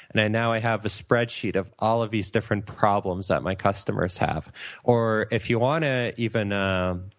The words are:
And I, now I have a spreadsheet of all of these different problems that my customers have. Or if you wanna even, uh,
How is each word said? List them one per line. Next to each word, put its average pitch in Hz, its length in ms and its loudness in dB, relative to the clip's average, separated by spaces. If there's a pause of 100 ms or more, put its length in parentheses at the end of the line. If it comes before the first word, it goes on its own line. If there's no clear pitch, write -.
(120)
And 110 100 2
I, 107 80 2
now 113 240 2
I 113 60 0
have 110 260 0
a 104 40 -4
spreadsheet 117 680 0
of 95 220 -2
all 113 240 2
of 110 80 -2
these 107 220 -2
different 104 340 0
problems 95 640 0
that 76 160 2
my 90 100 -2
customers 98 640 -2
have. - 340 -2 (320)
Or 113 460 2
if - 200 -2
you 117 100 2
wanna 131 580 0
even, 107 360 -2
uh, 92 440 0 (220)